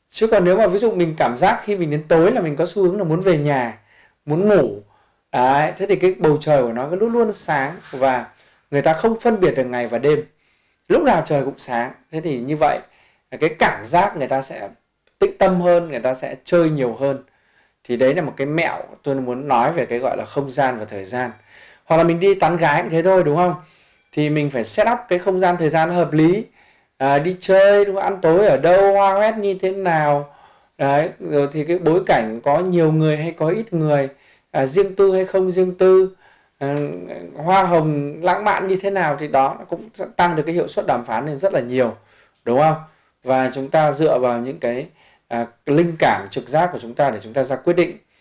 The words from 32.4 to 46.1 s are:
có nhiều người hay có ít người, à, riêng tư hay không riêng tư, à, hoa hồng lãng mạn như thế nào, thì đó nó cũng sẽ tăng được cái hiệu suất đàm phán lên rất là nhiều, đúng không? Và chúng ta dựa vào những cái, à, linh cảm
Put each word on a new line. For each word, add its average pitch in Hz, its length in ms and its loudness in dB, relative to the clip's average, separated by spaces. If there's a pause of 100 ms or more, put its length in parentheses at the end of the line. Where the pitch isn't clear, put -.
có 143 140 2
nhiều 175 340 2
người 156 240 2
hay 160 160 -6
có 156 160 -4
ít 220 240 -4
người, 151 360 0 (420)
à, 135 160 -2
riêng 190 300 0
tư 196 180 4
hay 190 100 0
không 185 260 -2
riêng 185 280 0
tư, 190 380 4 (420)
à, 143 160 -4 (640)
hoa 185 260 2
hồng 156 600 0
lãng 180 220 0
mạn 196 240 -2
như 190 140 0
thế 196 80 -4
nào, 170 300 -2
thì 151 80 -8
đó 135 300 0
nó - 60 -18
cũng 175 300 -10
sẽ 196 100 -10 (120)
tăng 170 200 0
được 156 100 0
cái 165 80 -4
hiệu 175 140 -2
suất - 180 -4
đàm 120 180 -2
phán 117 220 -6
lên 147 120 -8
rất 190 140 -2
là 151 80 0
nhiều, 120 360 -2 (480)
đúng 120 140 0
không? 156 180 2 (480)
Và 131 300 0
chúng 135 160 -8
ta 156 220 2
dựa 139 260 0
vào 120 200 0
những 135 220 -8
cái, 127 280 -6 (400)
à, 117 180 -6 (200)
linh 160 320 2
cảm 101 320 0